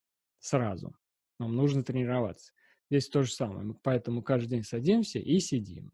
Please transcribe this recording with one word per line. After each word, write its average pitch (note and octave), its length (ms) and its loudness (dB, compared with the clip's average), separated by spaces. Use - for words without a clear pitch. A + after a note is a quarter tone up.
сразу. A2+ 540 -2
Вам A#2 180 -2
нужно C#3 260 2
тренироваться. B2 720 -2
Здесь C#3 180 2
то C#3+ 140 2
же B2 100 0
самое. G2+ 340 -4
Мы A2 160 -6
поэтому A#2+ 400 0
каждый A#2+ 280 0
день A#2+ 120 0
садимся D3+ 560 0
и D3+ 220 4
сидим. G2+ 540 -4